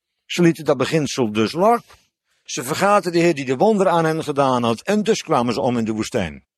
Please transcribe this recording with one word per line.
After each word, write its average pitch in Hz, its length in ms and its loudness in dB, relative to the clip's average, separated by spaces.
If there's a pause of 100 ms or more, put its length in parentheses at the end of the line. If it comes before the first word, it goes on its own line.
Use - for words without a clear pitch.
(240)
Ze - 180 -4
lieten 165 220 2
dat 143 120 2
beginsel 131 560 -2
dus 107 200 0
los. 208 280 2 (640)
Ze - 200 -10
vergaten 180 480 2
de 170 60 2
Heer 170 160 4
die 139 100 -4
de 131 120 -2
wonderen 190 360 2
aan 170 120 2
hen 160 200 -2
gedaan 135 380 0
had 117 180 0
en 208 220 -2
dus 196 200 -2
kwamen 123 320 0
ze 101 60 -2
om 123 180 0
in 113 60 -2
de 110 80 -2
woestijn. 98 540 -6 (120)